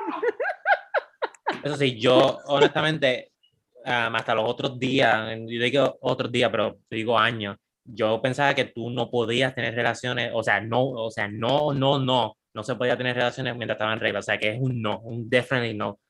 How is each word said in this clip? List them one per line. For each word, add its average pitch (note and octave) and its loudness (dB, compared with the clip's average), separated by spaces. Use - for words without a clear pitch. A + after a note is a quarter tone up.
Eso C#3+ -4
sí, C3 0
yo, C3 6
honestamente, D3 2
am, A#2+ 0
hasta A#2 0
los A2 2
otros B2 -4
días, A#2 2
yo A#2 -4
digo C3 2
otros B2+ -2
días, A#2+ 2
pero G#2+ -2
te A#2+ -8
digo A2+ 0
años, G#2+ 0
yo A2 0
pensaba C3+ 2
que B2+ 0
tú A#2 -8
no A#2+ -4
podías A#2+ 0
tener A#2 -4
relaciones, A#2+ -2
o A2+ 0
sea, G#2 2
no, A#2 2
o A#2 -4
sea, G#2 -4
no, B2+ 0
no, C#3 2
no, B2+ 0
no G#2+ -8
se B2+ -4
podía B2 0
tener B2 -2
relaciones B2 -2
mientras A2 -4
estaba A2 0
en G#2+ -4
regla, G2+ 0
o - -4
sea, G#2 0
que G#2+ 0
es A#2 -4
un B2+ -2
no, G#2 -2
un A#2 -8
definitely A#2+ 0
no, G#2 -6